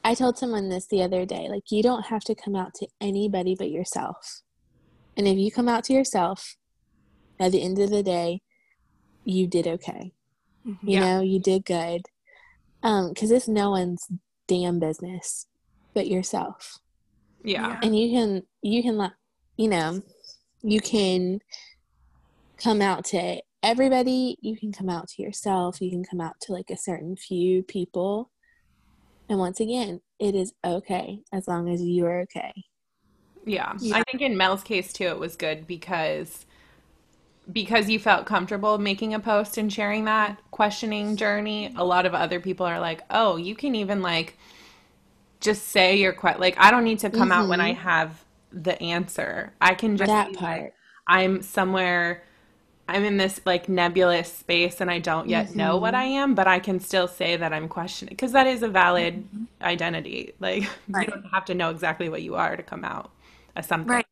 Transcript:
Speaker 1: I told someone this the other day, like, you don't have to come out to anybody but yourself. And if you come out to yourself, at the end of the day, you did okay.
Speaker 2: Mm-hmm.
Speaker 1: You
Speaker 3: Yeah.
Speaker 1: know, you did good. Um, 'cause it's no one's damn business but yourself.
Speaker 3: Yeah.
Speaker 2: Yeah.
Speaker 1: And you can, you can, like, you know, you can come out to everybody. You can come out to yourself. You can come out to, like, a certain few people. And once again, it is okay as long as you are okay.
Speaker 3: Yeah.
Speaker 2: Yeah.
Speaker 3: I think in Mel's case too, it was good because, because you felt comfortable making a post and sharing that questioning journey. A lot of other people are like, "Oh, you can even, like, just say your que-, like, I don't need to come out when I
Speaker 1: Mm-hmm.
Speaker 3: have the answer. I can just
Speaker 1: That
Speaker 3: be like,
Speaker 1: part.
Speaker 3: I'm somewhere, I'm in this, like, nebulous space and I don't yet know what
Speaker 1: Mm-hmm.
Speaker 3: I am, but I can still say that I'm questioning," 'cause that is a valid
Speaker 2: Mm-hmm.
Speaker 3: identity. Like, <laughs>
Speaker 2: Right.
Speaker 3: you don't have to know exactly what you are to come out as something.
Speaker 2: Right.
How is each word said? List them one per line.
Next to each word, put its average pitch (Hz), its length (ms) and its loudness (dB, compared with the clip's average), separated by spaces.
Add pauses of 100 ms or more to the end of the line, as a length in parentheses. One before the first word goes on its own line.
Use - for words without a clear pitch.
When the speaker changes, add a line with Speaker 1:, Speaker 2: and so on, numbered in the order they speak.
Speaker 1:
I 226 100 4
told 247 240 2
someone 214 300 -2
this 185 180 -4
the 196 160 2
other 180 240 0
day, 175 220 -8
like, 202 220 -8
you 214 120 2
don't 240 240 2
have 220 180 -4
to 220 100 -2
come 202 220 -6
out 185 200 -6
to - 120 -12 (120)
anybody 196 580 0
but - 120 -4
yourself. - 720 -8 (760)
And 202 120 2
if 190 100 4
you 196 120 2
come 240 180 0
out 233 160 2
to - 80 0
yourself, 196 640 0 (840)
at 185 120 4
the 185 100 4
end 185 160 -2
of 202 120 2
the 208 120 2
day, 175 400 -2 (840)
you 185 240 2
did 175 180 0
okay. 165 460 -8 (540)
Speaker 2:
Mm-hmm. 202 220 -8
Speaker 1:
You 190 100 4
Speaker 3:
Yeah. - 20 6
Speaker 1:
know, 185 200 4
you 190 200 2
did 190 260 2
good. 170 360 -2 (800)
Um, 196 320 2
'cause 214 180 -2
it's 247 160 4
no 208 220 2
one's 180 380 -2 (400)
damn 175 320 2
business 170 680 -6 (480)
but 202 140 0
yourself. - 720 -4 (680)
Speaker 3:
Yeah. 214 240 -2
Speaker 2:
Yeah. 226 140 -6
Speaker 1:
And 220 160 2
you 233 120 2
can, 214 340 0 (180)
you 226 200 0
can, 226 160 0
like, 196 140 -2 (440)
you 220 120 2
know, 175 340 0 (600)
you 214 180 2
can 185 600 0 (1160)
come 220 240 0
out 185 240 0
to 175 360 -4 (200)
everybody. 254 760 2
You 220 180 -6
can 208 140 -8
come 190 160 -8
out 175 200 -6
to - 140 -14
yourself. 190 580 -4
You 180 100 -4
can 180 140 -6
come 185 160 -8
out 165 220 -8
to, - 100 -10
like, 185 180 -10
a 185 60 -8
certain 180 400 -8
few 185 460 0
people. 190 680 -4 (1000)
And 202 100 0
once 185 220 -2
again, 220 420 -4 (160)
it 202 160 0
is 190 200 -2 (100)
okay 180 560 -4 (120)
as 190 160 -6
long 175 200 -2
as 175 140 -2
you 175 240 2
are 175 160 -2
okay. - 300 -10 (920)
Speaker 3:
Yeah. - 360 -4
Speaker 2:
Yeah. 214 160 0
Speaker 3:
I 226 80 4
think 262 180 -4
in 254 140 0
Mel's 190 260 2
case 185 300 -4
too, - 140 -6
it 170 120 -2
was 160 180 -8
good 156 300 -4
because, 165 800 -6 (1080)
because 208 360 2
you 220 100 2
felt 196 280 4
comfortable 208 520 0
making 202 360 -2
a 214 60 -2
post 208 380 0
and 214 140 -2
sharing 214 340 -2
that 214 340 0 (100)
questioning 208 640 -2
journey. 208 600 -2
A 175 80 0
lot 180 220 4
of 175 80 0
other 170 260 -2
people 180 260 -4
are 170 140 -2
like, 165 300 -4
"Oh, 208 260 4
you 175 180 -6
can 269 200 -4
even, 202 280 -2
like, 165 340 -2 (1040)
just 208 280 0
say 190 280 6
your 190 160 4
que-, 180 260 0
like, 185 200 2
I 196 120 12
don't 240 140 4
need 226 160 0
to 208 100 -2
come 202 220 2
out 180 160 4
when 175 120 2
I 170 120 2
Speaker 1:
Mm-hmm. - 20 -2
Speaker 3:
have 160 500 0 (280)
the 180 300 -4
answer. - 800 -4
I 185 140 6
can 208 220 0
just 196 160 2
Speaker 1:
That 208 120 4
Speaker 3:
be 196 160 -8
like, - 0 -
Speaker 1:
part. 165 340 -6 (340)
Speaker 3:
I'm 185 340 4
somewhere, 180 800 0 (680)
I'm 196 160 2
in 208 140 2
this, 190 280 0
like, 180 220 2
nebulous 175 640 4
space 175 480 0
and 180 100 0
I 175 100 0
don't 165 280 -2
yet 220 260 0
know 160 240 2
what 220 160 0
Speaker 1:
Mm-hmm. - 20 2
Speaker 3:
I 254 80 2
am, 269 300 0
but 190 140 4
I 185 120 6
can 185 200 -2
still 185 280 0
say 170 280 -2
that 165 160 -2
I'm 156 160 -4
questioning," - 480 -10
'cause 254 160 -4
that 262 140 6
is 254 160 0
a 233 60 -2
valid 180 600 2
Speaker 2:
Mm-hmm. 214 140 -10 (180)
Speaker 3:
identity. 170 800 -4
Like, 190 240 -2
<laughs> - 300 -12
Speaker 2:
Right. 196 80 2
Speaker 3:
you 214 60 0
don't 196 160 -10 (100)
have 190 120 -2
to 185 80 -4
know 175 160 0
exactly 165 380 -2
what 160 140 -6
you - 140 -8
are 170 200 0
to - 80 -12
come - 200 -12
out - 280 -10 (440)
as 160 120 -8
something. 165 200 -2
Speaker 2:
Right. 240 240 2